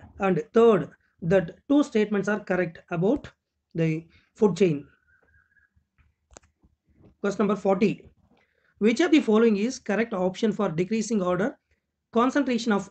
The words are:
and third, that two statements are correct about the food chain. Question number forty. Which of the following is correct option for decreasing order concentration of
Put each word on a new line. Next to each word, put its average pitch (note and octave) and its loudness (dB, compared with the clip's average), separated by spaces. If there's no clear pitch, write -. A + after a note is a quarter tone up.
and F#3+ 0
third, A3+ 4
that F#3 0
two C#4+ 4
statements G#3+ -2
are G#3 -2
correct F3+ -4
about F#3+ -2
the D#3+ -4
food F#3+ 0
chain. D#3+ 0
Question G3+ -2
number G3+ 0
forty. G3 -2
Which A3+ 2
of E4+ 2
the D4+ 6
following A3 4
is A#3+ -4
correct A3 -4
option F#3 -2
for G3 -2
decreasing G#3 -4
order F3+ -2
concentration B3 0
of G3 -2